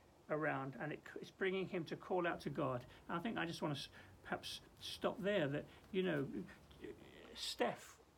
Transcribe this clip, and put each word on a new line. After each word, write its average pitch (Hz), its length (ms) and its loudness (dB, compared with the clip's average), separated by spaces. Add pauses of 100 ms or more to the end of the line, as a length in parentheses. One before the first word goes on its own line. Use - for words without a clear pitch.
(300)
around, 139 520 2
and 151 100 0
it, 143 80 -6 (200)
it's - 100 -8
bringing 190 380 2
him 175 160 0
to 151 120 -4
call 180 300 2
out 170 160 2
to 165 80 -2
God. 135 300 2 (280)
And 170 100 0
I - 20 0
think 214 180 0
I 165 80 4
just 165 160 -2
want 156 120 2
to 139 60 0
s-, - 80 -4 (360)
perhaps - 360 -2 (200)
stop - 420 -2
there, 185 240 6
that, 143 180 2 (280)
you 185 100 4
know, 156 220 4 (1120)
Steph - 640 0 (220)